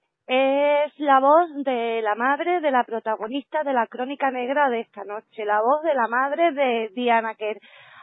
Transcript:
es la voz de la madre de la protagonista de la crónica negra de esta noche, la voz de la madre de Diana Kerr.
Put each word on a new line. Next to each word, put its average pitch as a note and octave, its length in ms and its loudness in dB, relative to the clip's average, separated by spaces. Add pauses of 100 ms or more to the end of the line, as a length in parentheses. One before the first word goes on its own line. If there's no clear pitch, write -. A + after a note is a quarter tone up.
(280)
es C#4+ 720 2
la C#4 200 4
voz D4+ 300 4 (140)
de A#3 380 -2
la G#3 140 -2
madre C#4+ 440 0
de D4+ 100 0
la B3+ 140 2
protagonista A3+ 800 -6
de C#4 80 -4
la A#3 160 0
crónica C4+ 420 -4
negra C4 400 0
de A#3 120 -2
esta G#3 240 -14
noche, G#3 400 -12
la G#3 160 2
voz C#4 220 2
de D#4+ 100 0
la A#3+ 140 0
madre C#4 440 0
de B3 420 -2
Diana A3+ 420 0
Kerr. G#3+ 220 -6 (460)